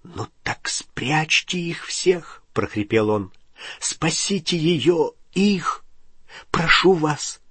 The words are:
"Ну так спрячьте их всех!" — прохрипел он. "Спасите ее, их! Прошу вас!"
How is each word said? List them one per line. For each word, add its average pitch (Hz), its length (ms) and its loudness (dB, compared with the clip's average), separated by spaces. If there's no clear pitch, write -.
"Ну 139 240 -10
так - 240 -8
спрячьте - 920 -2
их 170 260 -6
всех!" — - 580 -2
прохрипел 107 560 0
он. 101 220 -2
"Спасите - 800 -2
ее, 156 560 2
их! 196 500 0
Прошу 170 420 4
вас!" 151 580 -2